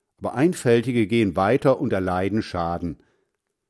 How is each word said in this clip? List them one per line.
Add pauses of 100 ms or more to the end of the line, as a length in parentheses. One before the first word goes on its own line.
(180)
aber
Einfältige
gehen
weiter
und
erleiden
Schaden. (680)